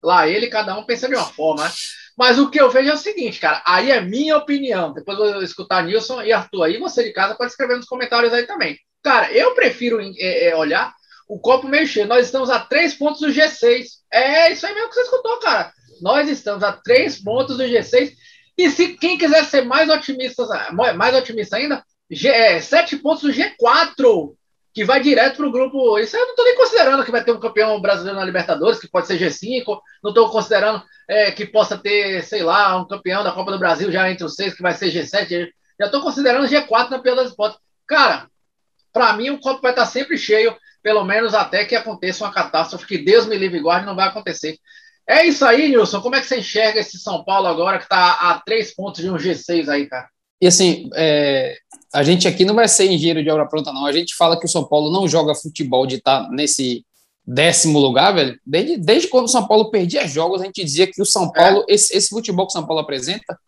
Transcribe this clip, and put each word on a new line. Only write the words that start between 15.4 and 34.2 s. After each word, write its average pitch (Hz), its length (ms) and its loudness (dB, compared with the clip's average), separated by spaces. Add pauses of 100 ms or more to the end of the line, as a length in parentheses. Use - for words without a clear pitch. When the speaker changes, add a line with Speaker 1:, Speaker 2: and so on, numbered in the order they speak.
Speaker 1:
cara, 311 320 -2 (280)
nós 269 280 0
estamos 202 340 -4
a 202 80 0
três 262 500 0
pontos 247 360 -4
do 254 100 -2
G 233 160 0
seis, 277 300 0 (440)
e 349 140 2
se 339 260 0
quem 349 200 -2
quiser 302 280 4
ser 285 180 0
mais 285 260 0
otimista, 262 580 -2 (260)
mais 220 440 0
otimista 226 400 -4
ainda, 285 260 -4 (280)
G, 170 180 -2
é, 220 320 4
sete 330 360 0
pontos 302 260 -2
do 285 100 0
G 330 260 -4
quatro, 240 800 2 (380)
que 214 100 -4
vai 262 160 2
direto 269 360 2
pro 285 160 -4
grupo. 254 460 0
Isso 226 180 -4
eu 494 100 0
não 508 80 -12
tô 480 80 2
nem 494 140 4
considerando 294 480 4
que 240 60 -8
vai 233 120 -2
ter 240 80 -2
um 226 80 0
campeão 214 420 -2
brasileiro 190 380 -2
na 190 60 -6
Libertadores, 180 540 0
que - 120 -18
pode 180 160 -2
ser 190 100 -2
G 165 140 -2
cinco, 220 500 -8 (220)
não 208 100 -6
tô 220 160 6
considerando, 208 540 0 (260)
é, 208 220 2
que 202 160 -10
possa 202 320 0
ter, 202 460 -2
sei 208 180 -6
lá, 185 340 2
um 185 100 -4
campeão 196 360 -4
da 185 100 -2
Copa 185 200 -6
do 190 60 -6
Brasil 175 320 0
já 185 200 0
entre 185 140 -8